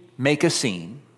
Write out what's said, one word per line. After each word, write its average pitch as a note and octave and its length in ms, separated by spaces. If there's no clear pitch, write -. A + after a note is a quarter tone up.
make D3 260
a E3+ 60
scene. G2 540